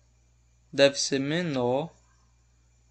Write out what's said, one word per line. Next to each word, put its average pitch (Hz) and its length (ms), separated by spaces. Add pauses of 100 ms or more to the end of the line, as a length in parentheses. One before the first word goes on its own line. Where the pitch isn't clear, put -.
(720)
deve 139 280
ser - 200
menor 143 720 (1000)